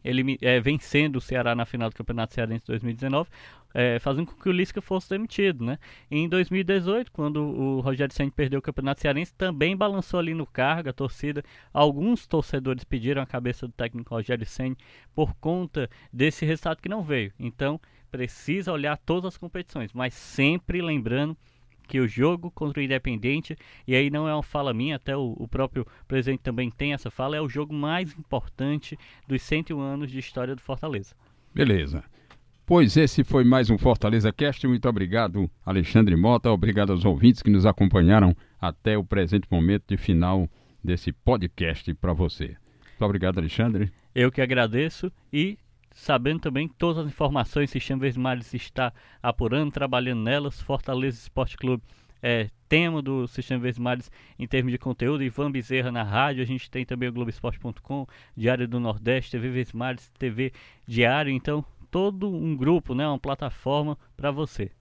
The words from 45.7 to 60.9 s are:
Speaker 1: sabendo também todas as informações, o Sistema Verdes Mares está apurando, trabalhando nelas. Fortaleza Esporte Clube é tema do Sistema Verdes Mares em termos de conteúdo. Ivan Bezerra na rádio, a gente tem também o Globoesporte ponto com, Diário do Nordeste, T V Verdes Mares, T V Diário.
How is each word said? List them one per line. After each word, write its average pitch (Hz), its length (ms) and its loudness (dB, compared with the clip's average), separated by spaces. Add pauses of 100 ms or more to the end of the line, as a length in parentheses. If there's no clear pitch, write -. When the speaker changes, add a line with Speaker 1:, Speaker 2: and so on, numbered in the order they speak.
Speaker 1:
sabendo 143 480 0
também 151 300 -4
todas 165 360 -2
as 147 60 -6
informações, 143 580 0
o - 40 -12
Sistema 135 260 -4
Verdes 127 180 0
Mares 127 360 -4
está 123 400 -4 (280)
apurando, 127 480 0
trabalhando 127 540 -2
nelas. 139 380 -2
Fortaleza 131 580 -4
Esporte - 380 -4
Clube 127 260 -2 (380)
é 117 280 0 (200)
tema 160 320 2
do 135 260 -4
Sistema 123 340 -6
Verdes 120 180 -4
Mares 123 300 -4 (300)
em 123 80 -6
termos 127 240 0
de 123 60 -2
conteúdo. 131 440 -2
Ivan 139 300 -2
Bezerra 127 400 -2
na 120 120 -4
rádio, 127 380 0
a 123 60 -2
gente 127 240 -8
tem 131 140 -6
também 123 240 -4
o 117 40 -8
Globoesporte 117 460 -6
ponto 117 220 -10
com, 135 260 -8 (300)
Diário 123 320 0
do 120 100 -4
Nordeste, 117 520 -2
T 123 60 -6
V 117 120 -4
Verdes 123 240 -4
Mares, 123 440 -8
T 131 120 -2
V 120 240 -2 (340)
Diário. 123 420 4